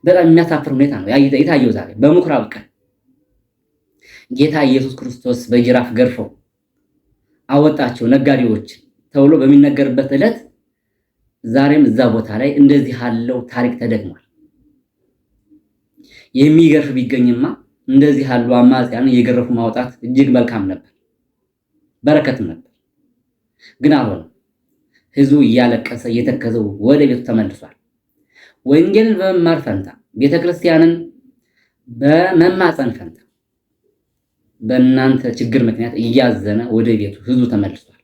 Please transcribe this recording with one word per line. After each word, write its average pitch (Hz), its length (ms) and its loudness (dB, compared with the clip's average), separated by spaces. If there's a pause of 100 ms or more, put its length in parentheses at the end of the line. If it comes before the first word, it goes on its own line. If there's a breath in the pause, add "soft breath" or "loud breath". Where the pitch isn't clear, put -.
በጣም 180 200 4
የሚያሳፍር 165 480 2
ሁኔታ 139 220 0
ነው 95 140 -10
ያየ-፣ 139 240 2
የታየው 139 400 0
ዛሬ 90 220 -8
በምኩራብ 143 540 0
ቀን - 160 -20 (1700 soft breath)
ጌታ 151 340 0
ኢየሱስ 131 300 0
ክርስቶስ - 520 -8
በጅራፍ 123 480 0
ገርፎ 123 220 0 (1300)
አወጣቸው 143 600 0
ነጋዴዎች 127 600 0 (460)
ተብሎ 143 220 4
በሚነገርበት 139 760 2
ዕለት 208 240 0 (1080)
ዛሬም 139 400 2
እዛ 113 240 0
ቦታ 110 280 -4
ላይ 135 200 -2
እንደዚህ 139 400 4
ያለው 120 500 -6
ታሪክ 120 300 -4
ተደግሟል። 107 460 -8 (2000 soft breath)
የሚገርፍ 151 580 4
ቢገኝማ 123 520 0 (440)
እንደዚህ 135 360 2
ያሉ 123 280 -2
አማጽያን 123 560 2
እየገረፉ 123 440 0
ማውጣት 117 380 -4 (120)
እጅግ 131 280 0
መልካም 117 360 -2
ነበር፣ 92 240 -12 (1120)
በረከትም 139 420 0
ነበር። 82 220 -16 (1120 soft breath)
ግን 139 120 2
አልሆነም። 107 360 -2 (880)
ህዝቡ 139 260 4
እያለቀሰ 120 680 0
እየተከዘው 117 580 -4 (140)
ወደ 139 200 2
ቤቱ 123 240 0
ተመልሷል። 110 500 -6 (920 soft breath)
ወንጌልን 196 500 2
በመማር 175 440 0
ፈንታ፣ 98 280 -8 (280)
ቤተክርስቲያንን 165 760 0 (960)
በመማፀን 165 1040 0
ፈንታ - 260 -18 (1400)
በእናንተ 127 600 2 (120)
ችግር 120 300 -2
ምክንያት 113 340 -4
እያዘነ 113 600 -2 (100)
ወደ 110 260 0
ቤቱ 104 260 -6
ህዝቡ 127 260 -2
ተመልሷል። - 560 -6